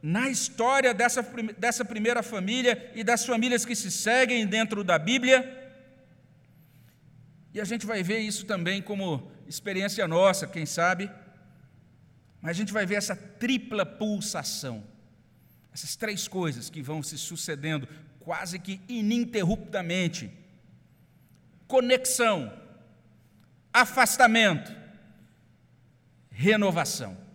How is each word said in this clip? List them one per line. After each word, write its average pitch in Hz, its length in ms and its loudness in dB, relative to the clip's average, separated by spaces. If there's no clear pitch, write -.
na 202 260 0
história 254 640 2
dessa 240 300 2
prime-, 226 300 -8
dessa 233 320 -2
primeira 220 380 -2
família 226 720 0
e 226 100 -6
das 226 200 2
famílias 240 400 2
que 240 120 -4
se 190 140 -6
seguem 240 560 2
dentro 214 360 0
da 180 160 4
Bíblia, 254 600 4
e 208 60 -6
a 214 40 -4
gente 208 220 -4
vai 208 160 -2
ver 202 160 0
isso 208 260 -4
também 190 380 -2
como 190 480 -4
experiência 196 640 -2
nossa, 180 380 4
quem 156 200 -6
sabe, 180 440 0
mas 165 100 -8
a 170 40 -2
gente 190 180 -4
vai 208 120 0
ver 190 120 -2
essa 202 180 -4
tripla 226 720 -2
pulsação, 147 960 -6
essas - 240 -10
três 214 300 -6
coisas 160 420 -4
que 156 140 -12
vão 151 200 -6
se 143 140 -10
sucedendo 151 680 -6
quase 170 380 -8
que 190 300 -10
ininterruptamente: 202 1400 -2
conexão, 247 840 2
afastamento, 226 1000 6
renovação. 170 840 2